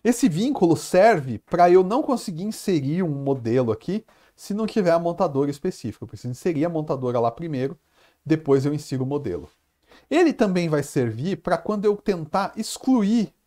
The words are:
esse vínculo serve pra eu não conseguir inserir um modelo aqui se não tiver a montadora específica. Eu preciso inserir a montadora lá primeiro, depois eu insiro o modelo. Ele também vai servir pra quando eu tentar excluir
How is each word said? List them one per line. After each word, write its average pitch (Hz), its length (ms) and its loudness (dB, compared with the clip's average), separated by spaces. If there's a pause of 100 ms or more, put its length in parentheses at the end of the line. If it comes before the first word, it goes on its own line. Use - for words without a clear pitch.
esse 240 240 2
vínculo 180 480 2
serve 165 640 4
pra 175 320 4
eu 185 140 8
não 220 180 0
conseguir 208 440 -4
inserir 175 580 -2
um 156 100 -2 (100)
modelo 123 480 0
aqui 185 320 -4 (320)
se - 200 -8
não 220 100 -2
tiver 202 260 0
a 165 60 4
montadora 170 540 -2
específica. - 520 -8
Eu 104 40 -14
preciso 123 240 -12
inserir 156 340 -2
a 175 40 -2
montadora 135 500 -4
lá 117 100 2
primeiro, 139 480 -6 (480)
depois 147 400 2
eu 147 80 0
insiro 143 300 -6
o 127 40 -2
modelo. 104 400 -6 (640)
Ele 320 240 4
também 180 360 0
vai 147 120 0
servir 135 560 -4
pra 175 200 0
quando 208 280 -4
eu 208 120 4
tentar 180 580 -4
excluir 220 800 0 (140)